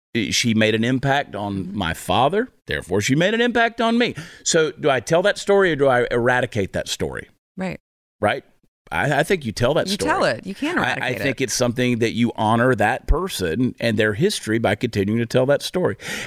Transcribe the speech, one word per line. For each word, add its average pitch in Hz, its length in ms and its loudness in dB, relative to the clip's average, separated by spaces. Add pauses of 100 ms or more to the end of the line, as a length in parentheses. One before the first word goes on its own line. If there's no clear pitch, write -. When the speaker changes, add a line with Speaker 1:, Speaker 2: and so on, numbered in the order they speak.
(300)
Speaker 1:
She 117 240 0
made 110 200 2
an 110 80 0
impact 131 540 -2
on 98 300 -6
Speaker 2:
Mm-hmm. 190 120 -8
Speaker 1:
my 80 160 -2
father, 151 540 0 (180)
therefore 85 340 -2
she 117 140 0
made 175 180 2
an 226 80 0
impact 233 400 0
on 226 160 0
me. 233 200 0 (260)
So 160 300 2
do 147 180 0
I 131 80 2
tell 165 240 2
that 202 160 2
story 196 320 4
or 151 60 0
do 139 100 4
I 123 240 4
eradicate 123 640 0
that - 160 -4
story? 67 400 -6 (280)
Speaker 2:
Right. 190 220 -8 (420)
Speaker 1:
Right? 113 220 0 (480)
I, 131 300 0
I - 20 4
think 160 240 0
you 104 60 -4
tell 123 220 2
that 165 120 2
Speaker 2:
You 190 60 -4
Speaker 1:
story. 208 180 -2
Speaker 2:
tell 359 140 0
it. 131 200 -2
You 190 120 -8
can't 311 240 -2
Speaker 1:
I, - 20 0
I - 20 0 (120)
Speaker 2:
eradicate 123 200 -4
it. - 60 -6
Speaker 1:
think 135 200 -2
it's 120 120 -4
something 123 460 0
that 113 100 2
you 110 240 0
honor 117 400 2
that 107 320 0
person 127 720 -2
and 113 180 0
their 107 180 2
history 117 440 0
by 104 160 2
continuing 107 460 -2
to 117 60 -2
tell 127 200 2
that 139 160 2
story. 160 340 -4 (300)